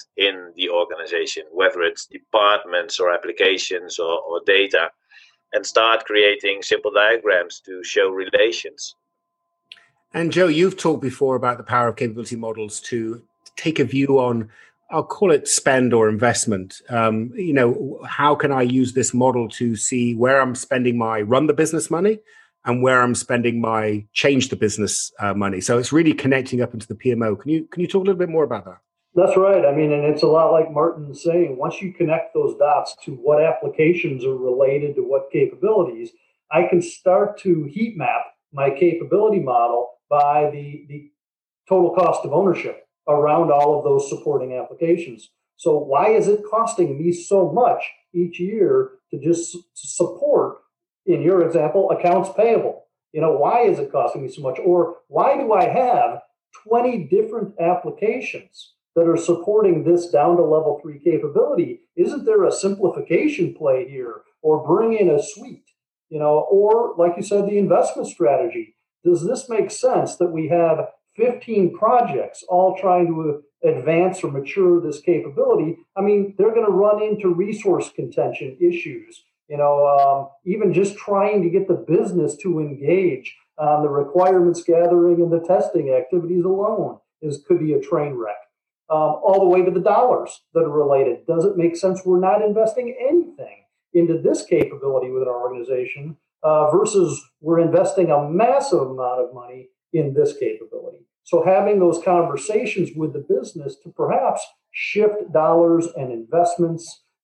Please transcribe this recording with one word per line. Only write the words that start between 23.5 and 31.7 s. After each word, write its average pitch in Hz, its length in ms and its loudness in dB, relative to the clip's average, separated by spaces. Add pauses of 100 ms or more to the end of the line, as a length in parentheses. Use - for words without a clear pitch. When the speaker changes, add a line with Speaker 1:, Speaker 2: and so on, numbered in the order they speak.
Speaker 2:
my 107 520 -2
change 135 360 0
the - 80 -6
business, 104 640 -4
uh, 101 160 -4
money? 98 260 -4
So 120 180 0
it's 127 140 -4
really 156 220 4
connecting 131 480 -2
up 117 100 -4
into 110 140 -14
the 107 80 -12
P 123 160 -2
M 117 120 0
O. 107 120 0
Can 135 160 -6
you, 160 140 -2
can - 160 -10
you 175 80 -2
talk 190 140 0
a 185 40 -6
little 190 120 2
bit 175 100 -2
more 160 160 0
about 113 200 -4
that? 92 140 -18 (380)
Speaker 3:
That's 185 200 4
right. 190 280 4
I 143 100 2
mean, 151 180 2
and 147 120 0
it's 147 180 0
a 160 60 4
lot 160 240 4
like 160 180 2
Martin's 151 500 -4
saying, 165 360 0
once 156 260 -6